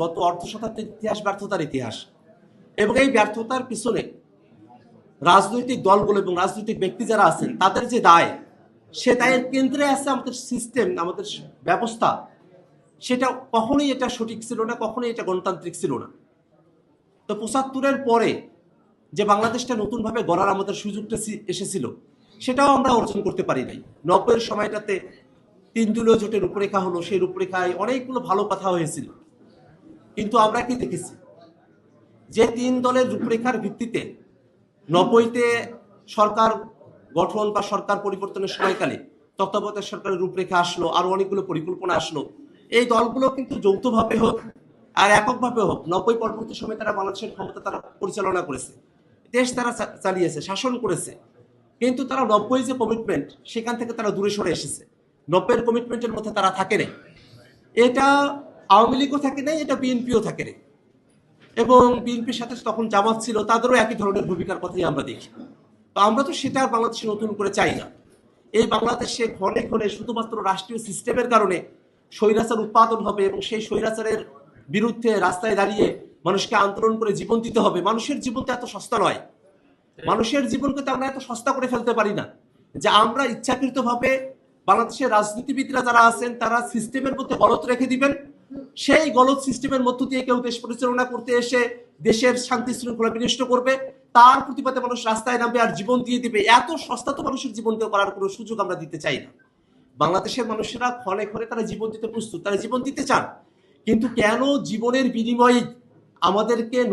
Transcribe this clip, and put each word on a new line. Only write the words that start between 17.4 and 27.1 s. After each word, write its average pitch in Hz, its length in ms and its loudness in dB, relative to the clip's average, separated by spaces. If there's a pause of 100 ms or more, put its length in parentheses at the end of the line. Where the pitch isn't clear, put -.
পঁচাত্তরের 269 560 -2 (120)
পরে 220 220 4 (840)
যে 175 180 0
বাংলাদেশটা 226 500 0
নতুনভাবে 220 380 -4 (100)
গড়ার 190 260 2
আমাদের 196 280 -4
সুযোগটা 208 400 -6
সি-, 208 200 -8 (100)
এসেছিল, 170 320 -6 (560)
সেটাও 277 360 2
আমরা 254 220 2
অর্জন 202 280 -2
করতে 180 220 -2
পারি 131 200 0
নাই। - 100 -12 (300)
নব্বইয়ের 226 400 4
সময়টাতে 208 440 -2 (800)
তিন 226 200 2
দলীয় 226 260 4
জোটের 208 240 -2
রূপরেখা 196 400 -2
হলো, 175 120 -2 (100)
সেই 196 160 0